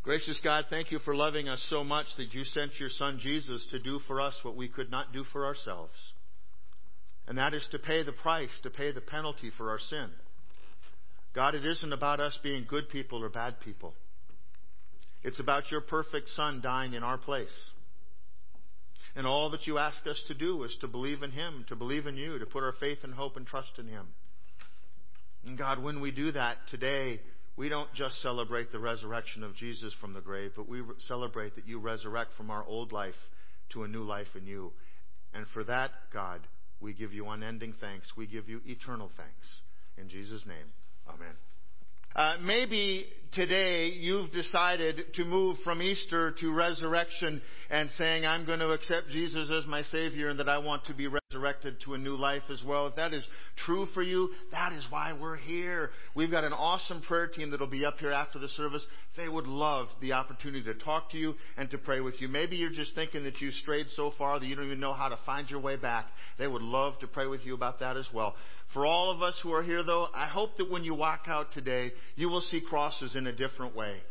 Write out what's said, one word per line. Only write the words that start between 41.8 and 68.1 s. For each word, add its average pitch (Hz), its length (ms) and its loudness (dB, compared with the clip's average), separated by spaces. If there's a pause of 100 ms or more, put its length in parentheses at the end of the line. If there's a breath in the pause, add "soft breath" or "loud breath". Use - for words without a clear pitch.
Uh, 156 260 6
maybe 202 640 2 (260)
today 180 560 4
you've 180 440 0
decided 170 720 2 (120)
to 175 100 0
move 180 400 2
from 170 180 2
Easter 165 580 2
to 165 100 2
resurrection 165 920 2 (260 loud breath)
and 147 300 2
saying, 160 260 4
"I'm 160 220 2
going 165 140 0
to 160 100 2
accept 160 400 2
Jesus 156 400 0
as 156 160 2
my 147 160 0
Savior 147 480 0
and 143 80 0
that 143 100 2
I 143 80 6
want 147 300 0
to 151 80 -2
be 139 140 0
resurrected 139 760 0
to 139 80 0
a 131 60 0
new 139 180 0
life 139 340 2
as 120 140 -2
well." 143 220 2
If 139 100 -2
that 160 160 0
is 143 140 0 (400 loud breath)
true 190 260 2
for 185 100 0
you, 185 280 2 (200 loud breath)
that 180 220 0
is 143 160 -2
why 151 240 0
we're 156 240 -2
here. 170 540 -2 (240 loud breath)
We've 160 160 4
got 165 140 4
an 147 100 0
awesome 175 480 2
prayer 170 240 2
team 156 240 -2
that'll 139 160 0
be 135 180 0
up 147 140 2
here 147 140 2
after 143 260 0
the 135 100 -2
service. 147 380 0 (320 loud breath)
They 170 100 -2
would 160 180 0
love 139 420 2 (120)
the 131 120 0
opportunity 131 520 0
to 107 100 0
talk 151 360 0
to 160 80 -2
you 156 160 0 (240 loud breath)
and 135 120 0
to 143 60 0
pray 131 240 0
with 127 220 0
you. 131 60 0
Maybe 165 280 2
you're 165 140 0
just 147 240 0
thinking 156 300 0
that 139 180 0
you 139 80 0
strayed 147 400 0
so 147 260 0
far 139 240 2
that 131 60 0
you 139 100 0
don't 143 100 -2
even 139 140 0
know 139 140 2
how 135 160 2
to 113 160 0
find 139 240 0
your 143 100 0
way 135 160 2
back. 117 300 2 (320 loud breath)
They 131 80 2
would 123 160 0
love 135 380 2
to 127 60 -2
pray 135 200 0
with 131 180 0
you 127 80 0
about 123 280 0
that 127 180 0
as 127 160 -2